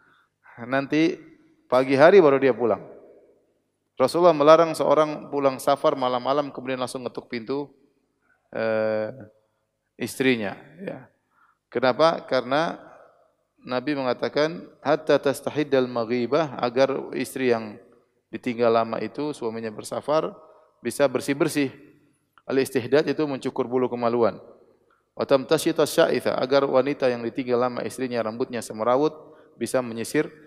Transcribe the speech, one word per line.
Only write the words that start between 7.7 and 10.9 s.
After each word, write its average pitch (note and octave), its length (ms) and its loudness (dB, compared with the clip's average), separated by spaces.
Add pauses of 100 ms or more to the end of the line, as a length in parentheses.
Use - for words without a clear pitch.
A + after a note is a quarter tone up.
eh, A2 560 -2 (880)
istrinya, A#2+ 560 -2 (240)
ya. - 320 -14 (560)